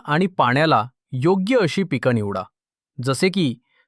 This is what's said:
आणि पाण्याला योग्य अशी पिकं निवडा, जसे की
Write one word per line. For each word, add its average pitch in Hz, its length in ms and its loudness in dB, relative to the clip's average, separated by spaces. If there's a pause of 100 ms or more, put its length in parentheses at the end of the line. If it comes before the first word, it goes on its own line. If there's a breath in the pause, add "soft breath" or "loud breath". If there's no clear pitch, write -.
आणि 160 220 0
पाण्याला 131 580 2 (260)
योग्य 185 460 0
अशी 196 260 0
पिकं 131 320 0
निवडा, 101 280 -4 (600)
जसे 135 260 0
की 170 260 0 (320)